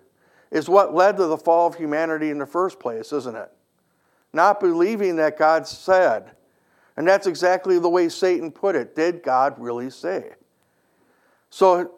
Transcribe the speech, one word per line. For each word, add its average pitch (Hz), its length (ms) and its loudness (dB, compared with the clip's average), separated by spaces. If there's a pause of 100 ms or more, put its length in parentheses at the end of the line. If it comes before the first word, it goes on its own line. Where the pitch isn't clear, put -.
(520)
is 156 160 -4
what 190 280 4
led 185 220 4
to 185 100 0
the 156 100 -2
fall 170 300 2
of 165 80 -8
humanity 156 560 -4
in 147 80 -6
the 139 60 -8
first 175 340 -4
place, 113 340 -8
isn't 127 220 -6
it? 107 160 -14 (800)
Not 196 260 2
believing 185 580 0
that 151 200 0
God 156 300 2
said. 165 640 0 (640)
And 156 100 -4
that's 196 200 2
exactly 180 500 0
the 175 120 0
way 170 200 2
Satan 170 420 -2
put 196 240 -4
it. 120 200 -6
Did 170 260 -2
God 131 380 0
really 120 320 -8
say? 165 400 -10 (1200)
So 180 460 2